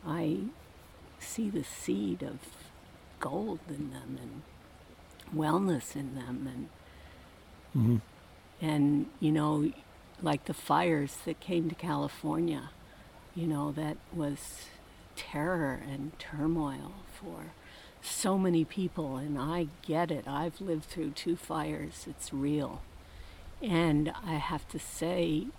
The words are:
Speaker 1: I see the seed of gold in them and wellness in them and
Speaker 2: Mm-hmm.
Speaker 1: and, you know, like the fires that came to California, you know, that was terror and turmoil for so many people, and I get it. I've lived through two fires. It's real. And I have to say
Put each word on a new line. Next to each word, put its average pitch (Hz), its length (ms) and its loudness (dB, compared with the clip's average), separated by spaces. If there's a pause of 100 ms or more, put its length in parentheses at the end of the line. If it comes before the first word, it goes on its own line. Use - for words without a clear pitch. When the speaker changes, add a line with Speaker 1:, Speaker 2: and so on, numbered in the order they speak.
Speaker 1:
I 160 320 0 (800)
see - 320 -2
the 165 140 -2
seed 190 580 -2
of 135 160 -6 (840)
gold 170 480 -2
in 147 220 -4
them 131 300 -8
and 120 220 -12 (960)
wellness 156 580 2
in 135 180 -4
them 127 380 -4
and 123 160 -6 (1080)
Speaker 2:
Mm-hmm. 117 200 8 (680)
Speaker 1:
and, 147 420 6 (120)
you 151 140 4
know, 151 400 4 (500)
like 151 220 2
the - 100 -4
fires 156 680 4
that 160 160 -4
came 170 280 2
to 170 60 -2
California, 151 960 0 (640)
you 170 140 0
know, 147 240 2
that 156 240 -2 (160)
was 143 540 -4 (500)
terror 151 640 0 (100)
and 143 300 -6
turmoil 147 720 0 (280)
for 165 260 -10 (540)
so - 380 4
many 175 260 6
people, 160 520 0
and 143 200 -2
I 160 300 2 (160)
get 165 300 2
it. 135 160 -2
I've 156 320 -2
lived 165 240 0
through 156 260 -4
two 170 240 0
fires. 156 720 -4
It's - 240 -10
real. 143 500 0 (760)
And 165 520 4 (120)
I 165 100 -2
have 147 340 -2
to 143 100 -6
say 170 720 0 (100)